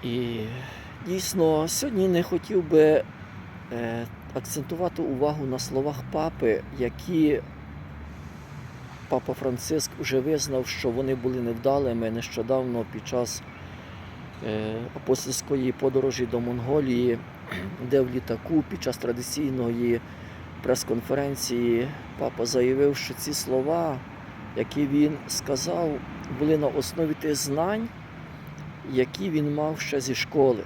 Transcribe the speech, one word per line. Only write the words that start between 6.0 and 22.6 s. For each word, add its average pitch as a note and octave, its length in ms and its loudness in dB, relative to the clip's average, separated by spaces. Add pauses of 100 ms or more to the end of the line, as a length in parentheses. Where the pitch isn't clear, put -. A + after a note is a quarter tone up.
папи, B2+ 500 2 (180)
які D3 600 2 (1700)
папа C3 240 0
Франциск C#3 680 -2
вже C3 200 2
визнав, C#3 480 0
що - 220 -2
вони C3 260 0
були B2+ 200 -2
невдалими A#2 760 2
нещодавно A#2 840 0
під - 140 -8
час, B2 340 -2 (1040)
е, G#2+ 280 -2 (200)
апостольської C3 760 0
подорожі C3 540 2
до A#2+ 140 0
Монголії, B2 760 2 (720)
де C#3 120 6
в B2 140 0
літаку C3 540 0
під F#2+ 140 -6
час B2 140 -2
традиційної A#2+ 1040 0 (640)
прес-конференції B2 1200 2 (320)
папа A#2+ 260 0
заявив, C3 520 4